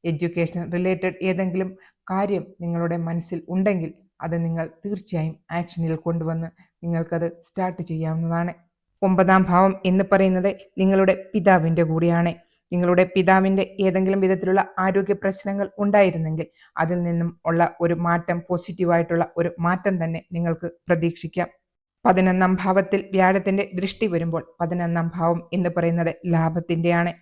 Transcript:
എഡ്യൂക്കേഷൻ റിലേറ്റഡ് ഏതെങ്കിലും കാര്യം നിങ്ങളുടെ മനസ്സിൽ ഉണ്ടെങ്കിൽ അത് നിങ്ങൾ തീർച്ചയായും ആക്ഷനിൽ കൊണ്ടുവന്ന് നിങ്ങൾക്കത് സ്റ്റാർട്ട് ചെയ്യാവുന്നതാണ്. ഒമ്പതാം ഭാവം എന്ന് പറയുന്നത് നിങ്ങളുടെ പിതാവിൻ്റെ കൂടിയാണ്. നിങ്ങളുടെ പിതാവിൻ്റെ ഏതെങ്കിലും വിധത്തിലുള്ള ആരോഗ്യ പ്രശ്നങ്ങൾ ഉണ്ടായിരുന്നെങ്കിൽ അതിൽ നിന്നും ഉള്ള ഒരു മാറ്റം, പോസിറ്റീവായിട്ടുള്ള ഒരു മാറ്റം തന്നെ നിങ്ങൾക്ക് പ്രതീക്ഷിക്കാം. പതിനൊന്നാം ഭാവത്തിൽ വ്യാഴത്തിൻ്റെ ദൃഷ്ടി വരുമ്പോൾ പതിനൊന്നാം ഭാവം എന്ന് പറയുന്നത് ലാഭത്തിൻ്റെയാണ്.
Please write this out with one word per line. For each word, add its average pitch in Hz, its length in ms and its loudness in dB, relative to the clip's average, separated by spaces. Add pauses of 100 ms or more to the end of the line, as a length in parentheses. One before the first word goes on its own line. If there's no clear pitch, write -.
(120)
എഡ്യൂക്കേഷൻ 170 500 -4 (140)
റിലേറ്റഡ് 185 420 -2 (120)
ഏതെങ്കിലും 185 420 -2 (400)
കാര്യം 196 340 -2 (160)
നിങ്ങളുടെ 170 360 -2 (100)
മനസ്സിൽ 170 320 -6 (160)
ഉണ്ടെങ്കിൽ 190 360 0 (320)
അത് 165 220 -4
നിങ്ങൾ 165 200 -4 (180)
തീർച്ചയായും 175 500 -6 (240)
ആക്ഷനിൽ 165 360 -4 (120)
കൊണ്ടുവന്ന് 165 420 -4 (360)
നിങ്ങൾക്കത് 165 440 -2 (180)
സ്റ്റാർട്ട് 185 440 -6
ചെയ്യാവുന്നതാണ്. 165 640 -2 (500)
ഒമ്പതാം 185 480 4
ഭാവം 190 220 6 (180)
എന്ന് 185 220 4
പറയുന്നത് 190 380 4 (300)
നിങ്ങളുടെ 190 340 4 (180)
പിതാവിൻ്റെ 170 580 4
കൂടിയാണ്. 170 420 2 (400)
നിങ്ങളുടെ 180 320 4 (100)
പിതാവിൻ്റെ 190 500 4 (200)
ഏതെങ്കിലും 190 380 2
വിധത്തിലുള്ള 185 400 2 (220)
ആരോഗ്യ 196 380 0
പ്രശ്നങ്ങൾ 196 440 -4 (160)
ഉണ്ടായിരുന്നെങ്കിൽ 170 640 2 (360)
അതിൽ 175 160 0 (100)
നിന്നും 170 200 -2 (200)
ഉള്ള 165 140 2 (220)
ഒരു 170 100 2 (120)
മാറ്റം, 170 400 -2
പോസിറ്റീവായിട്ടുള്ള 170 800 0 (160)
ഒരു 170 100 0 (140)
മാറ്റം 185 380 0
തന്നെ 165 180 -6 (160)
നിങ്ങൾക്ക് 170 320 -4 (180)
പ്രതീക്ഷിക്കാം. 170 640 -2 (560)
പതിനൊന്നാം 185 480 4 (100)
ഭാവത്തിൽ 190 380 0 (140)
വ്യാഴത്തിൻ്റെ 190 500 2 (140)
ദൃഷ്ടി 190 360 -4
വരുമ്പോൾ 165 280 -2 (180)
പതിനൊന്നാം 170 460 -2 (100)
ഭാവം 170 240 0 (160)
എന്ന് 175 200 0
പറയുന്നത് 170 360 0 (220)
ലാഭത്തിൻ്റെയാണ്. 170 880 0